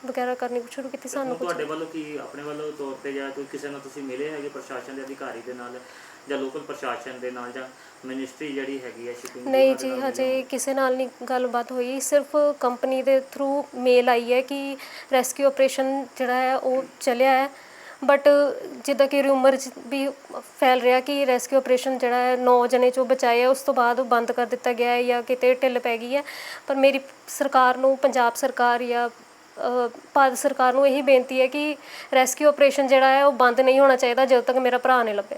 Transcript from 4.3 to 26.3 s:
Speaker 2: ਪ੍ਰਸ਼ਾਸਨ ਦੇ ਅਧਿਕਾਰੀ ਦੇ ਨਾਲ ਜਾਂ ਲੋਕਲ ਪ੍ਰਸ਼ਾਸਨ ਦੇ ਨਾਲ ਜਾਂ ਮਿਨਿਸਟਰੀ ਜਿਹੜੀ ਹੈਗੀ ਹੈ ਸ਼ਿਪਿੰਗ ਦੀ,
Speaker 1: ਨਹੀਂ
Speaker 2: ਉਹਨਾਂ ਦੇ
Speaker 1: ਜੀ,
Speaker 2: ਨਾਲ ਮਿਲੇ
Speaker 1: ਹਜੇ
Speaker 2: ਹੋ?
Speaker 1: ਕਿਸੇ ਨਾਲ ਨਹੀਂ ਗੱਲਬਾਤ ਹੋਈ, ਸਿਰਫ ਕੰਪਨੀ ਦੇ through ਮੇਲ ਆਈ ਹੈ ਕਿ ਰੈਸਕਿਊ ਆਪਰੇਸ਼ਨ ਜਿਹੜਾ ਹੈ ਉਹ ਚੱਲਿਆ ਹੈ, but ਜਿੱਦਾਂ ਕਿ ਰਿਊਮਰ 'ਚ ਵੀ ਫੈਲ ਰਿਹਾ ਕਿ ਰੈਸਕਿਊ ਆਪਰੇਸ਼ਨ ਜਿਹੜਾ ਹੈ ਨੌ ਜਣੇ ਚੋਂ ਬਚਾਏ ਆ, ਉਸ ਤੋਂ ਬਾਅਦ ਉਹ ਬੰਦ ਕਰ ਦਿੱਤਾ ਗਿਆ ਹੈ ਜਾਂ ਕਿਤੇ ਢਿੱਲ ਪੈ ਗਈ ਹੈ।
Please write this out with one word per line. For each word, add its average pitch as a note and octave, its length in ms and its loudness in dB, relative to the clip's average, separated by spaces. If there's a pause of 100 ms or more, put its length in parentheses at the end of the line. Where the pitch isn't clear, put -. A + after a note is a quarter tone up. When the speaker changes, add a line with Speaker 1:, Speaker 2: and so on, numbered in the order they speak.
Speaker 2:
ਪ੍ਰਸ਼ਾਸਨ C3 460 -14
ਦੇ C3+ 60 -12
ਅਧਿਕਾਰੀ C3+ 440 -14
ਦੇ B2+ 80 -12
ਨਾਲ B2 260 -14 (500)
ਜਾਂ C#3+ 80 -4
ਲੋਕਲ C3+ 220 -8
ਪ੍ਰਸ਼ਾਸਨ B2+ 600 -10
ਦੇ B2+ 120 -8
ਨਾਲ B2 200 -12
ਜਾਂ C3 160 -14 (380)
ਮਿਨਿਸਟਰੀ C3+ 480 -10
ਜਿਹੜੀ C3+ 260 -6
ਹੈਗੀ A#2+ 280 -14
ਹੈ A#2+ 60 -10
ਸ਼ਿਪਿੰਗ B3 320 -16
ਦੀ, C4+ 60 -2
Speaker 1:
ਨਹੀਂ C4 120 4
Speaker 2:
ਉਹਨਾਂ C4+ 120 4
ਦੇ C4 60 -12
Speaker 1:
ਜੀ, C4+ 60 -6
Speaker 2:
ਨਾਲ C4 100 -6
ਮਿਲੇ C4 120 -4
Speaker 1:
ਹਜੇ C4 320 -2
Speaker 2:
ਹੋ? B3+ 80 -12
Speaker 1:
ਕਿਸੇ C4+ 240 -4
ਨਾਲ C4 240 0
ਨਹੀਂ B3+ 120 -4 (200)
ਗੱਲਬਾਤ B3 420 -4
ਹੋਈ, B3+ 280 -4
ਸਿਰਫ C#4 360 0 (240)
ਕੰਪਨੀ B3+ 420 -2
ਦੇ C4+ 160 2
through C#4 460 -4 (120)
ਮੇਲ B3 340 4
ਆਈ A#3+ 240 0
ਹੈ B3 80 2
ਕਿ C#4 360 -8 (340)
ਰੈਸਕਿਊ C4 360 0
ਆਪਰੇਸ਼ਨ C4+ 580 0 (120)
ਜਿਹੜਾ B3 180 -2
ਹੈ C4 220 0
ਉਹ C4 260 -2 (160)
ਚੱਲਿਆ B3+ 320 2
ਹੈ, C4+ 180 2 (560)
but C#4+ 160 4 (640)
ਜਿੱਦਾਂ C#4 220 2
ਕਿ C#4 160 0
ਰਿਊਮਰ C4+ 320 4
'ਚ C4 140 -8 (180)
ਵੀ C4+ 200 -4 (300)
ਫੈਲ B3+ 440 0
ਰਿਹਾ B3 180 4
ਕਿ C#4 260 -2
ਰੈਸਕਿਊ B3+ 320 0
ਆਪਰੇਸ਼ਨ C4 400 0
ਜਿਹੜਾ B3 200 0
ਹੈ B3 180 2
ਨੌ B3 320 4
ਜਣੇ B3 220 4
ਚੋਂ B3+ 160 0
ਬਚਾਏ A#3+ 380 2
ਆ, B3+ 60 4
ਉਸ C4 120 2
ਤੋਂ C#4 120 -2
ਬਾਅਦ A#3+ 260 2
ਉਹ C4 60 -2
ਬੰਦ A#3 260 0
ਕਰ A#3+ 140 -2
ਦਿੱਤਾ B3 280 -4
ਗਿਆ A#3+ 180 0
ਹੈ A#3+ 120 0
ਜਾਂ A#3+ 200 0
ਕਿਤੇ B3 300 2
ਢਿੱਲ B3+ 260 0
ਪੈ A#3+ 180 -4
ਗਈ A#3+ 180 -6
ਹੈ। C#4+ 80 -2 (440)